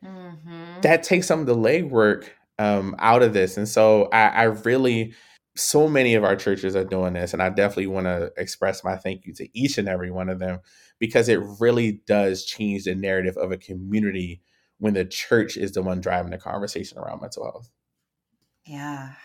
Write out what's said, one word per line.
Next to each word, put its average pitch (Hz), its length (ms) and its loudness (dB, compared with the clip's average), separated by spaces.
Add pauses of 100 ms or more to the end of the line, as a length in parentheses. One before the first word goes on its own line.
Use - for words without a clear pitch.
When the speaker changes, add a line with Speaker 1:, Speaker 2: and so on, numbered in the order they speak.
Speaker 1:
Mm-hmm. - 760 -18
Speaker 2:
that 165 220 6
takes 180 240 2
some 160 120 2
of 151 60 -4
the 120 100 2
legwork, 117 720 4 (340)
um, 101 400 0
out 120 240 6
of 113 100 6
this. 95 220 2
And 104 120 -4
so 107 440 6
I, 110 160 6
I - 160 2
really, 113 720 0 (420)
so 151 320 2
many 131 280 4
of 107 80 4
our 98 120 4
churches 95 400 -2
are 95 80 2
doing 92 300 -2
this, 87 200 -4
and 90 80 -2
I 92 80 2
definitely 98 380 0
wanna 90 500 -4
express 95 460 -4
my 92 140 -4
thank 95 280 -10
you 95 100 -16
to - 220 -16
each 135 200 -2
and 101 120 -2
every 90 220 -4
one 92 180 -6
of 92 100 -6
them, 92 200 -6 (400)
because 117 300 2
it 107 100 4 (200)
really 117 340 2 (140)
does 98 380 0
change 101 400 -6
the 92 100 -2
narrative 95 420 -2
of 92 140 -4
a 95 60 -6
community 95 840 -6 (380)
when 104 160 0
the 92 100 0
church - 520 -2
is 95 140 -6
the 95 100 -4
one 92 200 -4
driving 90 300 -4
the 90 60 -10
conversation - 640 -10
around - 220 -12
mental - 220 -14
health. - 260 -14 (960)
Speaker 1:
Yeah. 143 480 -12 (120)